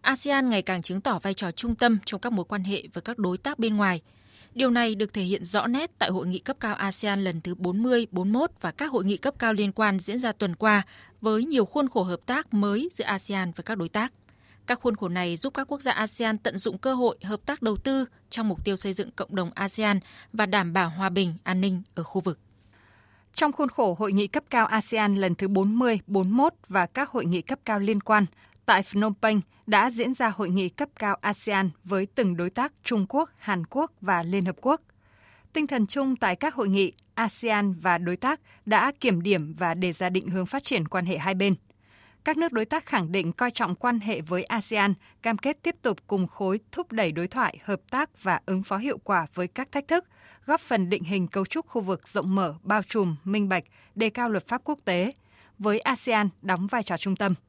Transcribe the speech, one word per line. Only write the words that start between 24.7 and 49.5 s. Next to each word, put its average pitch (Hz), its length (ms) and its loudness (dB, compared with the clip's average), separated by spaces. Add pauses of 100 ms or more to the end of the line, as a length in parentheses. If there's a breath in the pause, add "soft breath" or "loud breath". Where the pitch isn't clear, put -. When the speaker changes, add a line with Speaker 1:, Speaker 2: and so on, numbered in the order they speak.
Speaker 2:
lần 185 180 2
thứ 196 140 -2
bốn 202 300 2
mươi, 233 280 4
bốn 190 240 2
mươi 220 60 2
mốt 294 160 4 (160)
và 180 180 2
các 277 240 -4
hội 240 140 -2
nghị 170 180 0
cấp - 220 -6
cao 214 160 0
liên 208 200 0
quan, 208 260 4 (400 soft breath)
tại 196 160 6
Phnom 208 400 0
Penh 214 180 4 (260 soft breath)
đã 214 240 6
diễn 240 240 -2
ra 240 140 0
hội 196 220 -2
nghị 185 180 2
cấp 285 200 -6 (100)
cao 202 220 0
asean 196 500 0 (140)
với 190 220 0
từng 190 300 0
đối 175 140 -2
tác 262 220 -2 (120)
Trung 208 240 0
Quốc, 302 300 -2
Hàn 180 320 -2
Quốc 302 300 -2
và 185 220 2
Liên 180 220 0
Hợp 185 160 -2
Quốc. 285 200 0 (720 soft breath)
Tinh 311 140 0
thần 254 200 0
chung 269 300 0
tại 185 200 0
các 311 180 -2
hội 220 140 0
nghị, 190 240 2 (220)
asean 208 680 0
và 175 180 2
đối 175 180 -2
tác 277 240 -2 (260 soft breath)
đã 208 340 4
kiểm 190 220 2
điểm 165 320 0
và 165 200 0
đề 180 180 0
ra 180 160 -2
định 185 200 0
hướng 185 180 0
phát 277 160 -6
triển 180 260 -2
quan 180 180 -2
hệ 175 120 -2
hai 180 160 -2
bên. 190 200 4 (720 soft breath)
Các 311 120 0
nước 330 160 2
đối 226 120 0
tác 302 220 -4
khẳng 175 260 0
định 175 200 0
coi 240 180 0
trọng 196 240 -2
quan 240 260 0
hệ 202 200 -4
với 170 240 -2
asean, 202 500 2 (280 soft breath)
cam 226 160 0
kết 285 240 -2
tiếp 339 200 -2
tục 220 240 0
cùng 185 200 0
khối 196 340 -2 (120)
thúc 349 200 -6
đẩy 202 200 0
đối 170 160 -2
thoại, 233 360 -2
hợp 196 160 -4 (100)
tác 277 320 -4
và 180 240 2
ứng 190 160 0
phó 196 140 -4
hiệu 254 220 -4
quả 175 360 0
với 180 140 -4
các - 240 -8